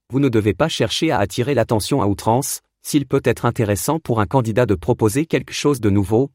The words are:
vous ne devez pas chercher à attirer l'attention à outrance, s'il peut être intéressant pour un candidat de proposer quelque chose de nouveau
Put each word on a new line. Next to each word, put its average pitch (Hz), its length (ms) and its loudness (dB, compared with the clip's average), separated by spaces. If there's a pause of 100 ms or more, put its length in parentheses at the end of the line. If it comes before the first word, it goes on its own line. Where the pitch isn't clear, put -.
(100)
vous 131 100 -2
ne 139 100 2
devez 107 240 2
pas 156 160 0
chercher 160 400 -2
à 127 80 0
attirer 113 340 -2
l'attention 117 480 0
à 95 60 2
outrance, 110 560 -2 (200)
s'il 143 240 -2
peut 135 180 0
être 120 220 0
intéressant 117 520 0
pour 120 220 -2
un 101 60 2
candidat 117 380 0
de 107 120 2
proposer 117 500 0
quelque - 260 -4
chose 143 280 -2
de 107 100 2
nouveau 107 440 2